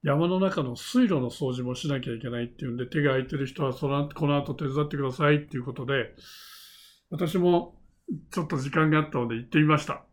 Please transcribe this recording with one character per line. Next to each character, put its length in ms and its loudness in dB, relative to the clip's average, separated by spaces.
山 260 2
の 120 2
中 220 0
の 140 -4
水 260 2
路 180 4
の 100 -2
掃 240 -4
除 80 -4
も 120 -4
し 140 -6
な 120 0
き 100 -8
ゃ 40 -4
い 60 -8
け 80 -6
な 120 -4
い 60 -4
っ 20 -10
て 160 -12
い 40 -4
う 40 -4
ん 40 -6
で、 100 -6
手 160 0
が 80 4
空 140 2
い 40 -10
て 80 -6
る 100 -2
人 180 -6
は 80 0
そ 140 -4
の 120 0
後、 160 -4
こ 120 0
の 100 4
後 180 -2
手 100 -6
伝 200 0
っ 40 -6
て 80 -6
く 60 -2
だ 100 -2
さ 180 2
い 60 6
っ 40 2
て 160 -10
い 40 -4
う 40 -8
こ 80 -8
と 140 -8
で、 280 -2
私 280 -2
も 420 2
ち 100 -2
ょ 40 0
っ 20 -8
と 100 -2
時 140 -4
間 200 4
が 80 6
あ 40 4
っ 80 -4
た 80 -2
の 100 0
で 80 -2
行 100 -8
っ 20 -20
て 100 2
み 60 6
ま 140 6
し 80 -4
た。 260 -8